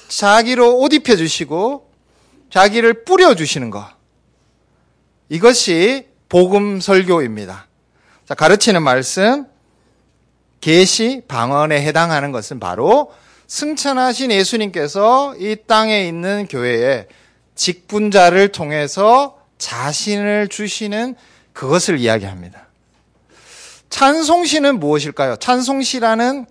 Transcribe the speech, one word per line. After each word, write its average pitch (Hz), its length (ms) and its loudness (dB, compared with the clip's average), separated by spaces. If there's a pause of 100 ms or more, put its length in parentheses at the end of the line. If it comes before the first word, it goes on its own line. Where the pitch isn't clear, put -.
자기로 240 720 2
옷 277 120 2
입혀주시고 185 960 -2 (600)
자기를 226 540 2
뿌려주시는 185 680 2
것. 101 160 -12 (1400)
이것이 208 800 2 (220)
복음 196 520 2
설교입니다. 143 840 -2 (600)
자, - 60 -8
가르치는 185 480 2
말씀, 185 640 0 (1120)
계시, 185 680 2
방언에 143 540 -2
해당하는 151 500 -2
것은 123 260 -10
바로 117 540 0 (340)
승천하신 262 840 -4
예수님께서 202 1040 0
이 214 200 -6 (100)
땅에 214 400 2
있는 185 420 -6
교회에 123 580 -2 (480)
직분자를 196 960 2
통해서 196 880 0 (200)
자신을 202 920 -4
주시는 214 680 -8 (360)
그것을 160 460 -2
이야기합니다. 98 680 -4 (1200)
찬송시는 294 920 0
무엇일까요? 147 560 -2
찬송시라는, 247 1160 -2